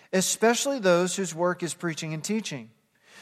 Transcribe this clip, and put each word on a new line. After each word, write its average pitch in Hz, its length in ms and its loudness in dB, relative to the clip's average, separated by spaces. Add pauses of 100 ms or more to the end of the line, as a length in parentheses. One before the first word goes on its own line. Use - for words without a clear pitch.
(140)
especially 233 640 2
those 180 380 4
whose 170 180 -4
work 175 260 -2
is 165 120 -6
preaching 160 400 -6
and 160 100 -8
teaching. 156 460 -6 (520)